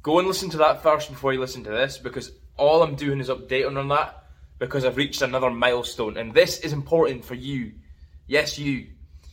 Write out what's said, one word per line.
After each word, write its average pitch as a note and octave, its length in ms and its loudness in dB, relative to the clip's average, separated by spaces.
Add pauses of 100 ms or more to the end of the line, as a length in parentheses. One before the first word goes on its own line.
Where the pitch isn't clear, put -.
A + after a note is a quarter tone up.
Go D3+ 160 2
and F#3 100 4
listen F#3+ 220 -4
to D#3 80 -6
that D3+ 240 4
first D3+ 300 2
before C3+ 200 -2
you C3 80 -2
listen B2+ 260 -8
to G#2+ 40 -12
this, C3 300 -2
because B2 320 -10 (260)
all D3+ 240 6
I'm D3 140 2
doing C#3 240 -2
is B2+ 100 -6
updating C3 480 -2
on C#3 120 -4
that, - 340 0 (340)
because C3 260 -4
I've B2 140 0
reached C#3+ 240 -2
another B2+ 300 0
milestone, A#2+ 680 -2
and A2+ 160 -8
this E3+ 280 4
is D3+ 120 -4
important C#3 500 2
for B2 120 -10
you. B2 380 -8 (520)
Yes, C#3+ 320 0
you. C#3 300 -4 (460)